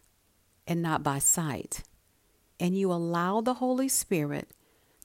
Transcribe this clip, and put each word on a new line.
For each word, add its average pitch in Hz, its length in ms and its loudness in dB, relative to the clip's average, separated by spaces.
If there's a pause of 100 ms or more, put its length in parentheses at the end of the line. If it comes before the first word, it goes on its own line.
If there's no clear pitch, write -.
(680)
and 170 160 0
not 156 200 0
by 143 160 0
sight, - 640 -2 (800)
and 185 180 2
you 190 140 2
allow 170 480 0
the 247 140 0
Holy 254 340 0
Spirit 147 640 -2 (520)